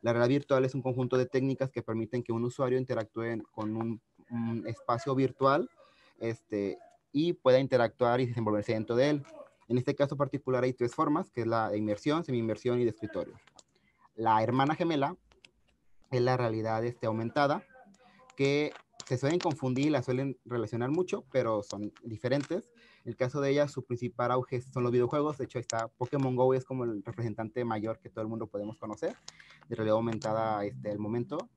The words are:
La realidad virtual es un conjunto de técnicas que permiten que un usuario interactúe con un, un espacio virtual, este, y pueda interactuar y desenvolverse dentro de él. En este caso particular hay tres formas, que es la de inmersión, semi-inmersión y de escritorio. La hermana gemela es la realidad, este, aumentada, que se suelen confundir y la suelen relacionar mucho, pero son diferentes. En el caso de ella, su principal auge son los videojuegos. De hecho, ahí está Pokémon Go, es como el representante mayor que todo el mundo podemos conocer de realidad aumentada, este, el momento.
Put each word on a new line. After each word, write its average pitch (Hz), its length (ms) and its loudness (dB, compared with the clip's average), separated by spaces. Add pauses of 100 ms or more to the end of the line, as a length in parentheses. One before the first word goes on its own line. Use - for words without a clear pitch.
La 117 140 2
realidad 123 240 4
virtual 131 260 2
es 131 100 -2
un 139 60 -2
conjunto 127 380 0
de 127 80 2
técnicas 131 440 0
que 113 120 -6
permiten 113 400 -4
que 117 100 -4
un 117 140 0
usuario 127 320 0
interactúe 117 720 -4
con 107 260 -4
un, 113 240 -4 (300)
un 117 360 -4
espacio 120 480 -2
virtual, 135 540 2 (500)
este, 107 600 -4 (340)
y 165 220 0
pueda 131 260 6
interactuar 123 640 2
y 127 40 0
desenvolverse 113 460 0
dentro 110 240 0
de 139 140 4
él. 147 120 0 (460)
En 123 80 2
este 131 180 0
caso 143 220 0
particular 135 480 0
hay 127 80 0
tres 120 220 -2
formas, 156 360 0
que 120 120 -4
es 113 40 0
la 113 220 2
de 101 80 -2
inmersión, 107 480 0
semi-inmersión 123 560 0
y 123 40 2
de 117 60 4
escritorio. - 480 -8 (760)
La 113 260 4
hermana 135 320 2
gemela 165 400 0 (960)
es 127 120 2
la 127 160 2
realidad, 110 480 -2
este, 120 200 -6
aumentada, 127 560 0 (720)
que 143 380 2 (320)
se 127 140 -2
suelen 160 220 2
confundir 135 480 0
y - 20 2
la 135 120 2
suelen 131 420 -2
relacionar 120 460 -2
mucho, 180 420 -2
pero 113 320 2
son 104 280 -8 (120)
diferentes. 135 680 -2 (340)
En 120 60 -8
el 110 60 -8
caso 131 240 0
de 139 100 2
ella, 143 160 4
su 139 180 -8
principal 120 460 -2
auge 127 320 0
son 123 220 -4
los 120 80 2
videojuegos. 143 460 2
De 127 60 -4
hecho, 117 140 -8
ahí 113 40 -6
está 113 260 -4
Pokémon 131 480 -2
Go, 131 180 6
es 127 100 0
como 127 200 -6
el 110 180 -4
representante 113 600 -6
mayor 110 340 -2
que - 120 -20
todo 110 120 -8
el 107 60 -4
mundo 113 180 -6
podemos 104 320 -8
conocer 117 380 -6 (520)
de 120 60 -4
realidad 110 220 2
aumentada, 110 680 0
este, 104 260 -6
el 104 80 -4
momento. 120 580 -4